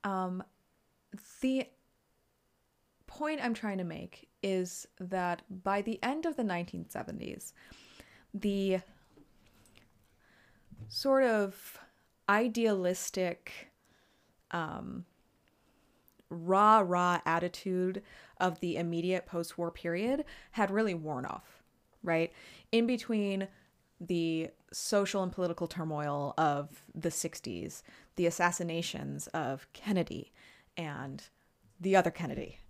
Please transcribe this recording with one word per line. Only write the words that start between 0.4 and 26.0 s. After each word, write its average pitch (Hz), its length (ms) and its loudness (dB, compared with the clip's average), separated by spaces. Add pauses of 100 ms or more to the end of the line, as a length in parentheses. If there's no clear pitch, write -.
the 262 260 0 (1400)
point 302 360 -4
I'm 240 100 0
trying 208 260 -4
to 180 40 -2
make 170 460 -10 (140)
is 185 440 -2 (120)
that 180 420 -2 (220)
by 202 180 2
the 220 220 -4
end 302 220 -2
of 320 120 0
the 247 60 0
nineteen 175 460 -2
seventies, - 640 -10 (800)
the 196 460 0 (2000)
sort 269 340 4
of 208 560 2 (500)
idealistic, 202 1400 0 (800)
um, - 540 -6 (1200)
rah-rah 180 960 6
attitude 180 760 0 (380)
of 185 200 0
the 175 180 -2
immediate 170 480 0
post-war 170 460 -4
period 214 520 -2 (280)
had 202 200 2
really 208 220 2
worn 156 320 -4
off, - 380 -10 (400)
right? 165 280 2 (400)
In 233 140 6
between 208 600 0 (520)
the 165 500 0 (220)
social 202 520 0
and 180 80 -2
political 175 360 -2
turmoil 147 720 -2